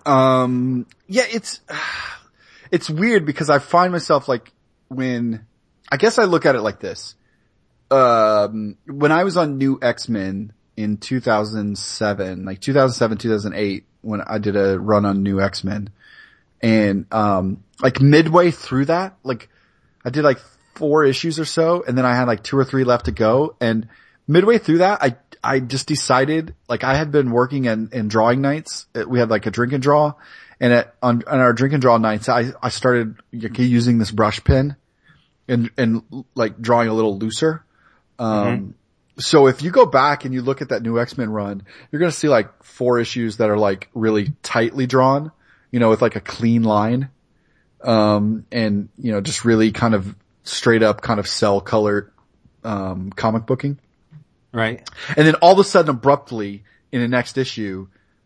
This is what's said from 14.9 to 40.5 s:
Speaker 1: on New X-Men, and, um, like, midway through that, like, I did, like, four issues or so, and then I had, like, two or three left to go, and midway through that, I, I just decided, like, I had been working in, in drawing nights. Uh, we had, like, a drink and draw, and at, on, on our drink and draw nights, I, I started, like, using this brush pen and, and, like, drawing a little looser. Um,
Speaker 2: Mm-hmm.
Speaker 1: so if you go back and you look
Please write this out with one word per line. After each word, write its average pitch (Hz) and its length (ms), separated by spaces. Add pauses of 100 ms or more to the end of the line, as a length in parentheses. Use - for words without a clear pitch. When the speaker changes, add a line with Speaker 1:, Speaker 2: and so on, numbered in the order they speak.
Speaker 1:
on 98 180
New 98 180
X-Men, 98 500 (680)
and, 104 520
um, 98 500 (180)
like, - 200
midway 160 500
through 135 360
that, 180 360
like, 127 260 (560)
I 127 60
did, 151 140
like, 135 140 (360)
four 151 300
issues 147 340
or 160 60
so, 165 420
and 127 100
then 127 80
I 123 120
had, 127 100
like, 117 160
two - 160
or 131 60
three 131 200
left 120 220
to - 60
go, 123 480
and 113 260 (400)
midway 196 320
through 160 200
that, 185 240
I, 131 140 (280)
I 135 160
just 127 260
decided, 151 680 (140)
like, 120 140
I 131 140
had 151 160
been 139 180
working 127 360
in, 110 260
in 110 160
drawing 113 320
nights. 147 460 (100)
Uh, 110 100
we 123 140
had, 113 100
like, 107 160
a 107 60
drink 123 200
and 135 100
draw, 147 320 (440)
and 120 140
at, 120 300
on, 120 260
on 135 100
our 123 140
drink 131 220
and 143 80
draw 120 160
nights, 107 300
I, 123 240 (100)
I 123 80
started, 120 440 (180)
like, 113 260
using 120 400
this 101 120
brush 107 320
pen 139 340 (720)
and, 120 300
and, 113 260 (320)
like, 113 260
drawing 117 280
a 110 60
little 110 220
looser. 156 460 (560)
Um, 107 280
Speaker 2:
Mm-hmm. 98 240 (500)
Speaker 1:
so 139 260
if 131 140
you 160 100
go 247 140
back 139 400
and 131 80
you 127 80
look 135 220